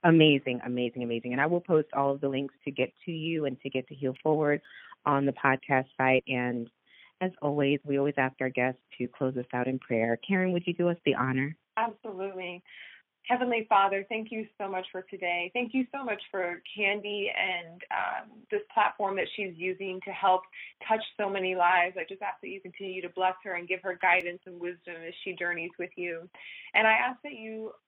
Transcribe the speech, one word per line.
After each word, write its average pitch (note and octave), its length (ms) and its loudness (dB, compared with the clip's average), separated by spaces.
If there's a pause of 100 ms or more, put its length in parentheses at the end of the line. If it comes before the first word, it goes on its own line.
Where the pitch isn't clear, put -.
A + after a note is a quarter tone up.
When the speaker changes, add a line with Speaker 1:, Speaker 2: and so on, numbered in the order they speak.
Speaker 1:
amazing, D3 600 6
amazing, B2 380 -4
amazing. A#2 300 -4
And C3 80 0
I D3+ 60 2
will F3 140 0
post D#3 340 2
all C#3 180 2
of C#3+ 80 -6
the C#3+ 80 0
links C3+ 260 -4 (100)
to C#3 60 -6
get B2+ 220 -4 (120)
to F3 60 -6
you D#3+ 340 -2
and C3 160 -4
to C3+ 100 -10
get C3 180 -4
to C#3+ 60 -16
Heal C3+ 280 -4
Forward D3 380 2 (440)
on C#3 220 4
the C3+ 60 2
podcast C3 520 2 (120)
site. C3 300 4
And A#2+ 420 -2 (520)
as F#3 100 -2 (100)
always, C#3+ 440 2
we C#3 140 0
always C#3+ 180 2
ask C3 240 0
our C3 80 0
guests B2+ 320 0 (180)
to B2 80 -2
close C3 300 -2
us B2 160 -4
out B2 140 0
in C3 120 -2
prayer. A2+ 480 0
Karen, F#3 260 2
would F3 140 0
you F3 80 -2
do F3 140 2
us E3+ 160 0
the C#3+ 100 4
honor? C3 420 0 (200)
Speaker 2:
Absolutely. F#3+ 840 -6 (640)
Heavenly A#3+ 420 0
Father, G3 400 4
thank A3 220 -6
you A3 160 -6 (100)
so G3 120 -8
much F#3 220 -6
for F#3 120 -10
today. F3 500 -4
Thank A#3+ 200 -4
you C4 120 2 (100)
so C#4 80 -6
much A3 180 -4 (100)
for F3 300 -4 (140)
Candy G#3 640 -2
and, F3 440 -4 (100)
um, - 400 -4 (200)
this G#3 100 0 (120)
platform G#3 440 2
that F#3 180 -2
she's F#3+ 200 -6
using F#3 500 -6
to G3 60 -8
help F3+ 320 4 (440)
touch A3 160 2 (140)
so G3+ 120 0
many F#3 260 0
lives. F3+ 440 4
I E3 100 -4
just F#3+ 140 -10
ask F#3+ 180 -8
that F3+ 80 -12
you F#3+ 120 -12
continue F#3 420 -10
to F3 60 -8
bless F#3 340 0
her F#3+ 120 -6
and F3 120 -8
give F#3 160 -2
her F3+ 180 -4
guidance F3 460 2
and F3 120 -16
wisdom F3 360 -8 (120)
as F3 60 -10 (100)
she F#3+ 120 -6
journeys E3+ 440 -4
with F3+ 180 -8
you. F3 300 -8 (460)
And A3 140 6
I A3 60 8
ask B3 300 2
that D4 120 -12
you A3 380 -10 (140)